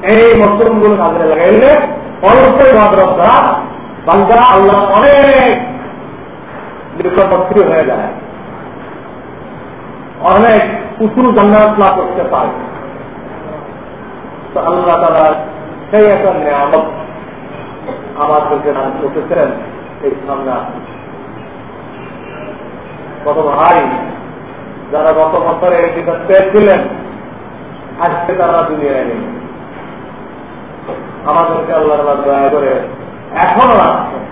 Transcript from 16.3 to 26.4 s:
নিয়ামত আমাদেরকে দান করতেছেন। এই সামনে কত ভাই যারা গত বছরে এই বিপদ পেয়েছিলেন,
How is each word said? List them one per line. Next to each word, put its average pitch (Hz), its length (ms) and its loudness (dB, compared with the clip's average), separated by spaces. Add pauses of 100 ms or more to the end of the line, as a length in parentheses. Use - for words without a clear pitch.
নিয়ামত 143 520 0 (1300)
আমাদেরকে 147 560 0
দান 131 200 -2
করতেছেন। 139 560 -2 (540)
এই 139 160 -2
সামনে 135 340 -6 (2750)
কত 147 260 -2
ভাই 156 320 4 (1120)
যারা 156 240 2
গত 156 260 2
বছরে 175 380 0
এই 170 140 2
বিপদ 165 320 -4
পেয়েছিলেন, 190 580 4 (1200)